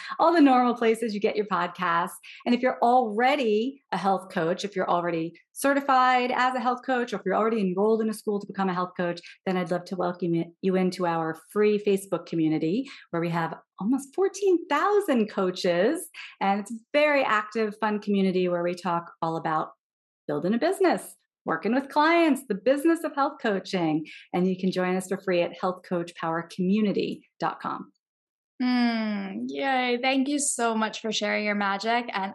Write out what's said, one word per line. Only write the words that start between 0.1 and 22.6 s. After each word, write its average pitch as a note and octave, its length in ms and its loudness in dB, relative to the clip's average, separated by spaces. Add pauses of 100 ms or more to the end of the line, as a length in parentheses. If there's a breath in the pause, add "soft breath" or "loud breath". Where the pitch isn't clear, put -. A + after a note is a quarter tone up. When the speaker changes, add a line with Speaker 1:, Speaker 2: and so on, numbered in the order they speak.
Speaker 1:
all E4+ 140 6
the E4+ 60 4
normal B3 340 6
places A3+ 400 0
you G#3 60 -4
get G#3 160 0
your G3+ 120 -2
podcasts. F3 680 -2 (300 loud breath)
And A#3+ 100 2
if A#3+ 60 0
you're B3+ 200 0
already A#3+ 1000 2 (100)
a G3 60 -2
health F#3 340 0
coach, F3 320 -2
if G3+ 100 -8
you're F#3 160 -2
already E3+ 440 -2 (180 soft breath)
certified B3+ 800 2
as B3+ 220 0
a B3+ 60 -2
health A#3+ 240 -2
coach, B3 260 0
or G3 60 -4
if - 80 -8
you're F#3 100 2
already A3+ 240 2
enrolled G3+ 420 2
in A3 80 0
a G#3 40 -4
school G#3 260 -4
to G3+ 80 -12
become G3 220 -2
a F3+ 40 -2
health F3+ 220 -4
coach, F3 240 -2 (260 loud breath)
then F#3 120 0
I'd F3+ 140 -2
love F3 140 -2
to F#3 120 -10
welcome F3 340 -2 (300)
you F#3 140 2
into F#3 300 0
our E3 320 -2 (140)
free G#3 340 4
Facebook G3 400 0
community D#3+ 600 0 (240 loud breath)
where E3 120 -4
we E3+ 80 -2
have E3 200 -2 (280)
almost C4 380 -2
fourteen F#4+ 540 0
thousand D4+ 600 2
coaches. F#3+ 800 0 (320 loud breath)
And G3 220 0
it's G3+ 100 -10
a A#3 40 -12 (180)
very D4 320 4
active, G#3+ 560 -2
fun G#3+ 180 0
community F#3+ 480 2
where F3 160 0
we F3+ 100 0
talk E3+ 380 -4 (100)
all E3 140 -2
about D#3 360 -2 (580)
building D3+ 240 0
a A#3 40 2
business, E4 440 2 (420)
working G#3 300 -2
with C4+ 160 -2
clients, D#4+ 580 4
the G#3 80 -2
business D4 480 2